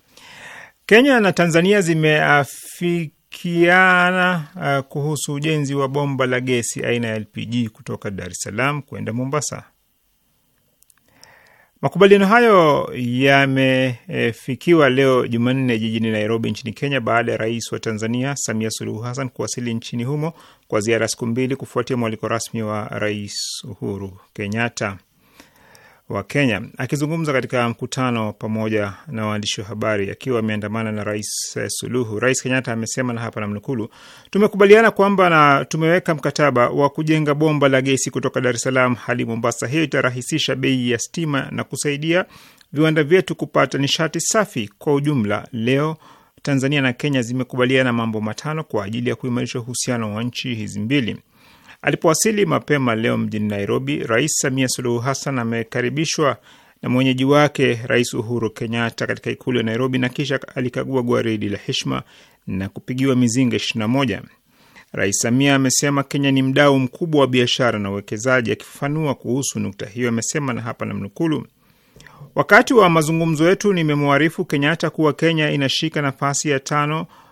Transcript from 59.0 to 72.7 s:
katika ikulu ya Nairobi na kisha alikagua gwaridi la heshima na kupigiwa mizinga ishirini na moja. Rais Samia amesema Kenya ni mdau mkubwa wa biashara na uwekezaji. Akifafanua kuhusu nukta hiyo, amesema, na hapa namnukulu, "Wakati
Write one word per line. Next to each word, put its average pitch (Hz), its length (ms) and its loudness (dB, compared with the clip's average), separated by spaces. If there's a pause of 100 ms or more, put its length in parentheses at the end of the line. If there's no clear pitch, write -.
katika 117 240 -6
ikulu 120 280 -2
ya 117 60 0
Nairobi 127 340 0
na 123 100 0
kisha 135 320 -4 (140)
alikagua 131 480 -2
gwaridi 113 460 0
la 98 100 -4
heshima 131 440 -6 (440)
na 98 220 -6
kupigiwa 127 480 0
mizinga 120 400 4
ishirini - 240 -4
na 107 80 -2
moja. 120 340 0 (720)
Rais 101 260 -2
Samia 135 360 4
amesema 139 480 2
Kenya 139 280 0
ni 135 120 4
mdau 139 360 4
mkubwa 147 420 0
wa 135 60 6
biashara 123 520 0
na 98 120 -4
uwekezaji. 110 600 -2
Akifafanua 143 640 -4
kuhusu 127 460 -4
nukta 104 260 -8
hiyo, 120 220 -4
amesema, 123 440 -2
na 113 80 -6
hapa 113 240 -8
namnukulu, 104 600 -4 (880)
"Wakati 208 400 4